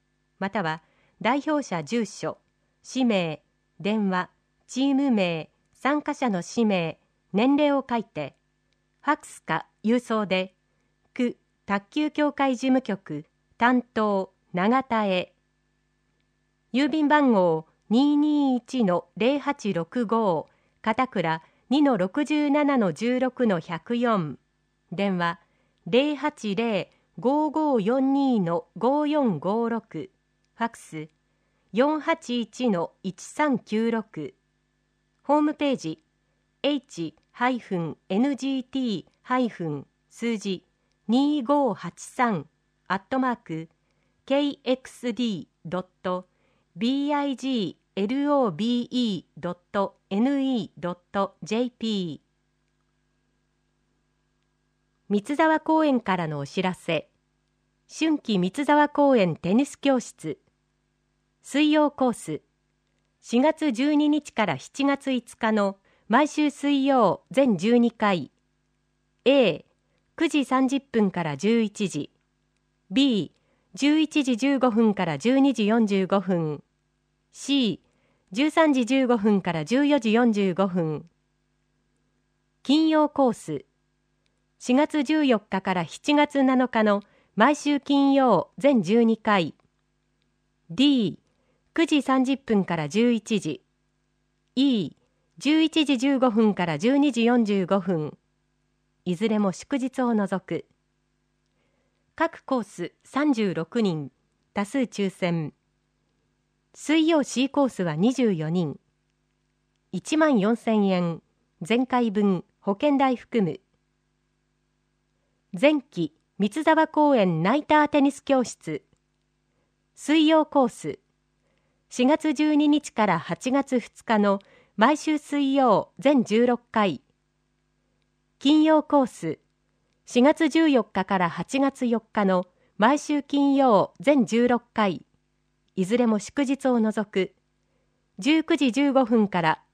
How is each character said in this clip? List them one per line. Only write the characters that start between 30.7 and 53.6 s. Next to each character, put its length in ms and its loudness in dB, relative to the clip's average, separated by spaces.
ス、 300 -16
四 300 0
八 400 -4
一 280 -4
の 220 -2
一 200 -10
三 340 -2
九 320 -4
六。 460 -8
ホ 140 0
ー 40 2
ム 120 0
ペ 200 -2
ー 40 -2
ジ、 260 -10
エ 120 -2
イ 80 -4
チ 340 -12
ハ 180 -2
イ 100 -4
フ 180 -6
ン 200 -6
エ 100 0
ヌ 160 0
ジ 120 -8
ー 160 -4
テ 160 -8
ィ 200 -4
ー 60 -14
ハ 180 -4
イ 80 0
フ 220 -8
ン 180 -8
数 260 -6
字 300 -8
二 340 0
五 320 0
八 200 -12
三 440 -4
ア 60 -2
ッ 140 -8
ト 100 -2
マ 120 -2
ー 60 -4
ク 320 -12
ケ 160 0
ー 240 -4
エ 80 0
ッ 80 -2
ク 80 -20
ス 240 -8
デ 100 -4
ィ 200 -2
ー 40 -18
ド 140 -6
ッ 60 -10
ト 240 -6
ビ 320 -2
ー 100 -2
ア 60 -2
イ 140 -4
ジ 400 -4
ー 80 -4
エ 40 -2
ル 280 0
オ 140 2
ー 20 -2
ビ 320 -2
ー 80 -10
イ 340 -2
ー 40 -16
ド 100 -6
ッ 60 -12
ト 260 -4
エ 100 -2
ヌ 220 0
イ 40 -2
ー 320 -2
ド 140 -6
ッ 60 -12
ト 280 -4
ジ 140 -6
ェ 120 -2
ー 120 -10
ピ 480 -6
ー。 40 -20